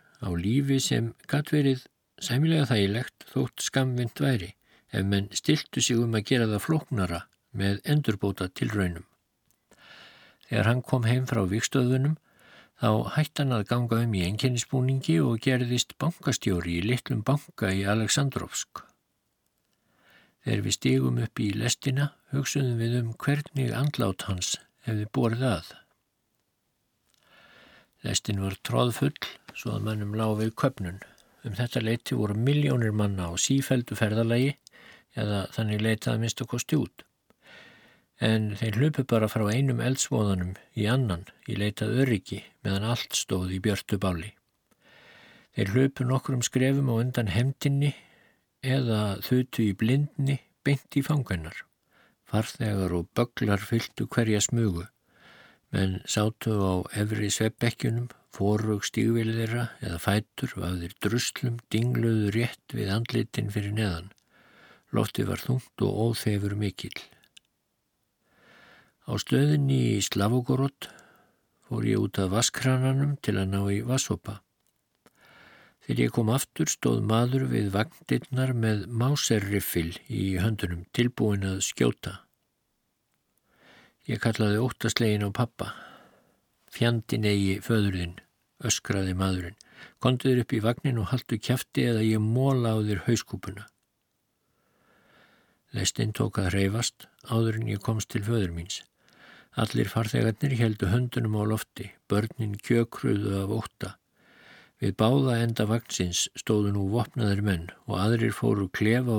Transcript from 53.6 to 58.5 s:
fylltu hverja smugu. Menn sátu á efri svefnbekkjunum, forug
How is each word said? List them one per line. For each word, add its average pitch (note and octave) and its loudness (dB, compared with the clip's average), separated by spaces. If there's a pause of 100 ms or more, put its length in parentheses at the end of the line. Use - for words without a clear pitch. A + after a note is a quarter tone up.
fylltu A2+ -2
hverja A2 2
smugu. G2+ 0 (880)
Menn F#2+ 0 (100)
sátu A2 0
á F#2+ 2 (240)
efri G#2+ 0
svefnbekkjunum, A#2 0 (260)
forug G#2 0